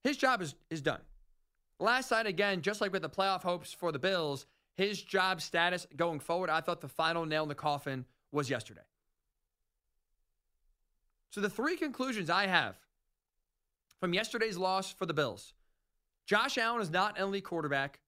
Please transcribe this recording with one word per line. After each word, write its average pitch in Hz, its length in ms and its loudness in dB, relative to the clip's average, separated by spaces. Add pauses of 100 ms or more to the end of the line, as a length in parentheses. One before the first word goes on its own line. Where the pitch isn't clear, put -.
His 277 140 2
job 254 260 2
is, 147 140 -6 (140)
is 160 100 -6
done. 135 220 -2 (760)
Last 247 320 2
night, 226 160 4
again, 190 360 2
just 202 180 -2
like 196 120 0
with 185 100 -2
the 156 80 -6
playoff 190 320 0
hopes 175 300 -2
for 170 200 -2
the 143 80 -2
Bills, 160 460 0 (300)
his 196 240 0
job 185 400 0
status 175 540 0
going 165 240 0
forward, 170 320 0
I 160 120 2
thought 175 180 -2
the 143 80 -10
final 165 380 0
nail 156 180 0
in 151 40 -4
the 143 60 -4
coffin 139 520 -2 (260)
was 139 180 0
yesterday. 110 300 -4 (2500)
So 208 100 -8
the 196 100 2
three 311 260 -2
conclusions 254 540 -2
I 196 160 2
have 156 300 2 (1200)
from 175 140 2
yesterday's 226 420 0
loss 190 340 0
for - 140 -6
the 165 100 -2
Bills. 120 380 -2 (720)
Josh 226 300 2
Allen 233 240 2
is 180 100 0
not 185 280 2
an 190 60 0
elite 196 200 -2
quarterback. 143 640 -2